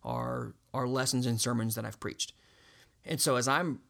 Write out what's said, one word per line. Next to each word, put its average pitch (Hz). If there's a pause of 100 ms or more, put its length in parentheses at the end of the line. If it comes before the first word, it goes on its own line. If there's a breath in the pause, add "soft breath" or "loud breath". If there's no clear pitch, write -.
are, 120 (200)
are 127
lessons 127
and 117
sermons 113
that 113
I've 107
preached. - (720 soft breath)
And -
so 139
as 123
I'm 147